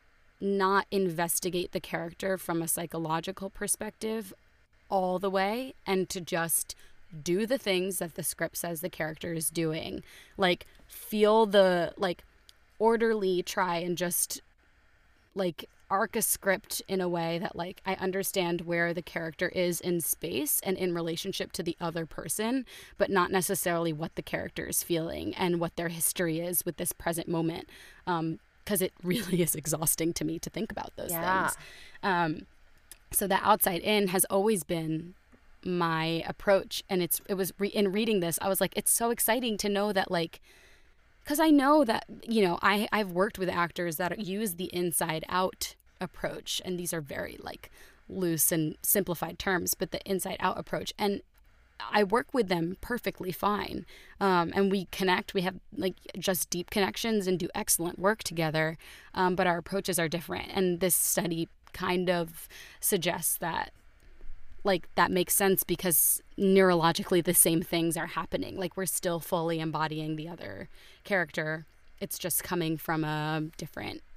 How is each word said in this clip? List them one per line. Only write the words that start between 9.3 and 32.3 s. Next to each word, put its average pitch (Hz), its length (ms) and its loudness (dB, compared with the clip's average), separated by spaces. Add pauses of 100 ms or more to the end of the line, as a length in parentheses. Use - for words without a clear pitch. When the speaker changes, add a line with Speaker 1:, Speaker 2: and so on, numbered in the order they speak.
Speaker 1:
is 160 160 -2
doing. 165 520 -2 (360)
Like, 180 260 2 (220)
feel 214 580 4
the, 185 540 6
like, 180 260 -2 (540)
orderly 214 640 2
try 185 340 0
and 175 220 -2
just, - 420 -2 (920)
like, 180 320 -4 (240)
arc 202 260 0
a 208 60 0
script - 640 -2
in 190 120 0
a 180 80 0
way 170 300 -2
that, - 180 -6
like, 180 280 -10
I 190 120 -2
understand 180 640 -2
where 170 320 0
the 175 80 -4
character 165 480 -4
is 175 300 0
in 175 200 0
space 208 600 -2
and 190 180 -2
in 175 160 0
relationship 170 580 -4
to 185 120 -6
the 170 160 -4
other 165 260 -4
person, 233 580 -4 (320)
but 196 140 2
not 185 220 4
necessarily 170 600 2
what 156 220 -8
the 175 80 -6
character - 420 -6
is - 200 -2
feeling 165 500 -2
and 175 260 0
what 165 160 -4
their 170 120 -2
history 165 520 0
is 175 240 -2
with 175 140 -4
this 175 140 -2
present 170 360 -4
moment, 165 400 -2 (380)
um, 165 320 -2 (260)
'cause 196 180 0
it 185 160 0
<laughs> - 40 -20
really 180 400 2
is 160 140 0
exhausting 156 560 0
to 160 120 -4
me 160 140 -4
to - 100 -10
think - 220 -6
about - 260 -10
those - 140 -6
Speaker 2:
Yeah. 170 60 -2
Speaker 1:
things. 175 400 0 (480)
Um, 175 420 0 (640)